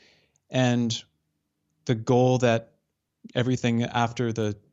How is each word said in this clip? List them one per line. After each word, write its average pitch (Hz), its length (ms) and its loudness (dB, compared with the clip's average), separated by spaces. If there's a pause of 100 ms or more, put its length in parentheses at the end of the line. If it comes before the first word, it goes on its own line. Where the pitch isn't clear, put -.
(500)
and 120 540 0 (800)
the 123 100 0
goal 127 440 2
that 117 340 0 (600)
everything 120 480 0
after 120 480 -2
the 110 240 -4 (180)